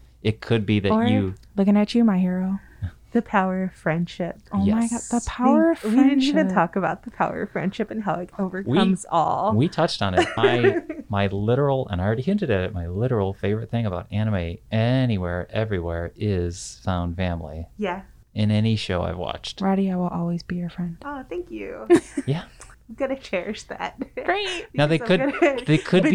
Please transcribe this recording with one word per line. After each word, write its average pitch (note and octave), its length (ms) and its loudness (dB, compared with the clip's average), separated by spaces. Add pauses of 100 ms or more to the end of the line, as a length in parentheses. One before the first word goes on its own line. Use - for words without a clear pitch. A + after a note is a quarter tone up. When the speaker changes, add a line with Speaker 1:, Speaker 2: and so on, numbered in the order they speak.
(220)
Speaker 1:
It G#2+ 200 -2
could A2+ 240 0
be G#2 160 2
that G2 100 2
Speaker 2:
Or A2 140 2
Speaker 1:
you G2+ 300 2 (200)
Speaker 2:
looking G3+ 220 4
at G#3 180 0
you, A#3 80 6
my G3+ 160 4
hero. F#3 400 0 (520)
Speaker 3:
The A#3 120 0
power F#3+ 400 0
of F#3 100 -4
friendship. E3+ 640 -4 (140)
Speaker 2:
Oh G#3 80 -2
my G#3 220 4
God, A#3 100 0
Speaker 1:
Yes. A#3 180 -6
Speaker 2:
the A#3+ 180 0
power D#4 440 4
of D#4+ 120 -2
Speaker 3:
We, A3 80 0
we G#3+ 40 2
didn't C#4 260 6
even C#4 120 2
Speaker 2:
friendship. D4 220 2
Speaker 3:
talk F3 200 2
about E3+ 280 -2
the - 60 -12
power E3+ 320 -2
of G3+ 80 -6
friendship G3 400 -4
and A3 140 -8
how F#3 160 -2
it F3+ 180 -10
Speaker 1:
We, G3+ 80 -2
Speaker 3:
overcomes F#3 640 2
all. E3 460 0
Speaker 1:
we B2+ 120 4
touched - 360 0
on G2 100 0
it. G2+ 180 4
Speaker 3:
<laughs> - 60 -6
Speaker 1:
My, A#3+ 460 2 (260)
my G2+ 180 0
literal, B2 640 0
and F2+ 120 -2
I F#2 40 0
already A2 160 0
hinted F#3+ 300 0
at F#2 140 2
it, F#2 80 -6
my F2 120 -6
literal G2 480 0
favorite A2 380 -4
thing A#2 160 -2
about F2 240 -4
anime G2+ 460 -2 (140)
anywhere, A2 760 0
everywhere E2+ 680 -4
is F2+ 680 -4
found F2 320 -2
family. E2+ 500 -6 (140)
Speaker 3:
Yeah. F#3+ 240 -6 (320)
Speaker 1:
In G#2+ 160 2
any A2 240 4
show F#2 260 -2
I've F2 160 -4
watched. - 420 -8
Speaker 2:
Roddy, G3 320 0
I F3+ 40 -2
will F3+ 140 -2
always E3+ 340 -4
be F3 140 -6
your F3 120 -6
friend. E3+ 340 -8
Speaker 3:
Oh, C#4 240 -10
thank F4+ 220 -10
you. G#3+ 380 -12 (200)
Speaker 2:
<laughs> - 200 -8
Speaker 1:
Yeah. D#3+ 160 -2 (460)
Speaker 3:
I'm A3+ 60 -16
gonna C4+ 240 -4
cherish G3+ 440 -8
that. - 360 -10 (160)
Speaker 2:
Great. F4+ 580 -4
Speaker 1:
Now, D3 140 2
they D#3+ 100 2
Speaker 3:
Because F#3 220 2
I'm C#4 120 0
Speaker 1:
could, - 100 -8
Speaker 3:
gonna C#4 240 2
Speaker 1:
they D3+ 120 4
could - 260 2
be D4+ 120 4